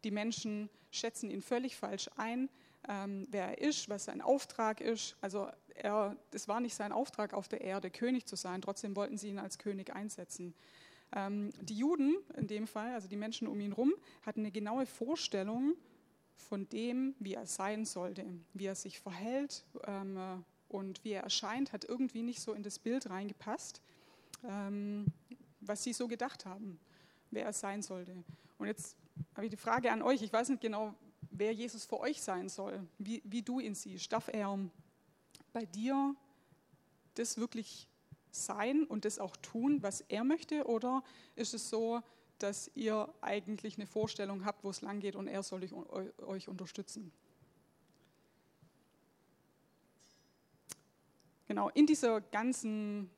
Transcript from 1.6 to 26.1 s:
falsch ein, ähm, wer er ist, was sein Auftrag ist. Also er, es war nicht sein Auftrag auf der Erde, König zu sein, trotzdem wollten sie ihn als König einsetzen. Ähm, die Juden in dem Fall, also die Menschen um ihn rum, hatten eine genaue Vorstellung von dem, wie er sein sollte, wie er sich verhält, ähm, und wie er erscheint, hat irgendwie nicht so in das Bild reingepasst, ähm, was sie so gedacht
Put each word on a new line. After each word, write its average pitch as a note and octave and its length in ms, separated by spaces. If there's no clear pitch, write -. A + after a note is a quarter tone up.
falsch - 400
ein, A#3+ 320
ähm, G3 420
wer F#3 280
er - 0
ist, D4 300
was G3+ 180
sein - 140
Auftrag A3+ 600
ist. - 400
Also G3 280
er, G#3 420
es G#3 160
war G#3+ 120
nicht A#3+ 140
sein G#3 180
Auftrag G#3+ 420
auf G3 140
der - 120
Erde, F#3+ 300
König B3 360
zu G3 100
sein, F#3 260
trotzdem G3 340
wollten G3+ 220
sie G3+ 100
ihn G3 100
als G3 200
König F#3+ 360
einsetzen. F3+ 600
Ähm, G3+ 360
die G3+ 160
Juden D4 400
in A3 100
dem G#3 200
Fall, A3+ 280
also G3 140
die G#3 80
Menschen A3 300
um G#3 140
ihn G3+ 120
rum, C4 220
hatten A3 180
eine G#3+ 100
genaue A3 360
Vorstellung A#3+ 880
von G3 360
dem, B3 500
wie G3 140
er - 120
sein G#3+ 380
sollte, F#3 400
wie G3 120
er F#3+ 80
sich - 240
verhält, A3+ 680
ähm, F#3+ 560
und G3 360
wie G#3+ 80
er F#3+ 100
erscheint, A3+ 500
hat G3+ 120
irgendwie A#3+ 380
nicht A#3+ 180
so G#3+ 140
in G#3 80
das G3+ 160
Bild A#3+ 320
reingepasst, G3+ 720
ähm, G3+ 600
was G#3 220
sie B3 100
so A#3+ 160
gedacht A#3+ 380